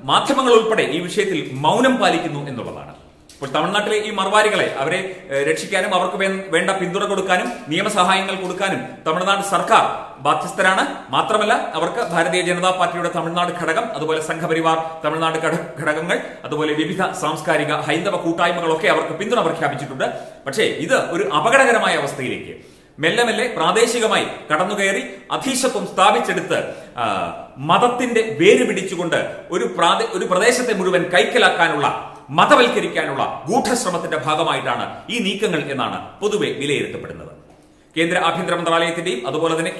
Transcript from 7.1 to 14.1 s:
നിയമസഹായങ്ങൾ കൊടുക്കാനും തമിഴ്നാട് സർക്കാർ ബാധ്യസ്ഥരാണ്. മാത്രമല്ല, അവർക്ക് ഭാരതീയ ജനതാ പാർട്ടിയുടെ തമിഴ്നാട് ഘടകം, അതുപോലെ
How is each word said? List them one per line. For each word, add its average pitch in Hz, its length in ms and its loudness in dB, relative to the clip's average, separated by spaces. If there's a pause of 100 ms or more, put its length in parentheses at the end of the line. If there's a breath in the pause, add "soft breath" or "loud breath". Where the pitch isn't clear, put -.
നിയമസഹായങ്ങൾ 190 680 0
കൊടുക്കാനും 185 460 -4 (260)
തമിഴ്നാട് 185 380 0
സർക്കാർ - 760 2
ബാധ്യസ്ഥരാണ്. 185 920 0
മാത്രമല്ല, 208 400 2 (220)
അവർക്ക് 170 360 -2
ഭാരതീയ 175 320 2
ജനതാ 175 280 2
പാർട്ടിയുടെ 175 460 0
തമിഴ്നാട് 170 360 -2
ഘടകം, 160 320 -2 (100)
അതുപോലെ 156 280 -2